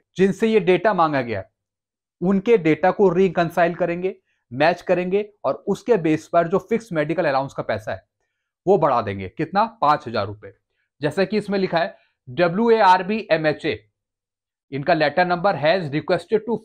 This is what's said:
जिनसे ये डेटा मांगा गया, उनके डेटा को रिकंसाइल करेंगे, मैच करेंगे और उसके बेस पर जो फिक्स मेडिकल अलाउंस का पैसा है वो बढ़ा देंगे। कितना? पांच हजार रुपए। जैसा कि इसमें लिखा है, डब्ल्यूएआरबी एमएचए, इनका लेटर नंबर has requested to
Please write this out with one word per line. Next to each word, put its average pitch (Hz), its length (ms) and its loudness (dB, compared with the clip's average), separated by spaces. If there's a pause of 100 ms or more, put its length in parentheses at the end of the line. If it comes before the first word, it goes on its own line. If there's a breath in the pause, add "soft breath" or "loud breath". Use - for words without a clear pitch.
(180)
जिनसे 196 300 2
ये 220 120 2
डेटा 185 340 2
मांगा 156 280 0
गया, 107 220 -6 (800)
उनके 196 360 2
डेटा 165 340 2
को 196 180 4
रिकंसाइल 175 640 0
करेंगे, 180 400 -4 (360)
मैच 156 300 0
करेंगे 185 520 -2 (100)
और 139 240 -4
उसके 208 300 0
बेस 156 300 0
पर 170 200 0
जो 185 120 0
फिक्स - 320 -6
मेडिकल 160 340 -2
अलाउंस 135 280 -2
का - 100 -8
पैसा 113 280 -6
है - 160 -14 (600)
वो 196 100 4
बढ़ा 139 240 2
देंगे। 98 280 -6
कितना? 185 340 -2 (180)
पांच 151 260 2
हजार 113 200 -4
रुपए। 104 260 -16 (480)
जैसा 151 240 -2
कि 214 120 -2
इसमें 202 220 -2
लिखा 180 180 -2
है, 190 200 -4 (300 soft breath)
डब्ल्यूएआरबी 185 1040 2
एमएचए, 160 480 -2 (920)
इनका 143 220 -2
लेटर 156 320 0
नंबर 175 300 -2
has 156 360 -2
requested 170 500 -2
to 226 240 -4